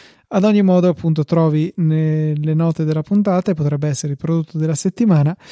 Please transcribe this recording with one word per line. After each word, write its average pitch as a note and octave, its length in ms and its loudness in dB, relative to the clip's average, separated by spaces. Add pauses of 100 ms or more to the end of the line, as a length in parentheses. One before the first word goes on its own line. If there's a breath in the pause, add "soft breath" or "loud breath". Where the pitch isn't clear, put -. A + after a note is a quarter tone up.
(320 loud breath)
Ad F#3+ 120 0
ogni G#3 180 2
modo, F3+ 260 4
appunto, D#3+ 360 0
trovi D#3+ 540 0
nelle D#3 760 0
note D#3+ 300 0
della D#3 180 -2
puntata, G3+ 480 0
e F3+ 60 0
potrebbe D3 320 -2
essere C#3+ 240 -4
il C#3 80 -6
prodotto D#3+ 400 -4
della D#3+ 160 -2
settimana, F3+ 600 0 (160 loud breath)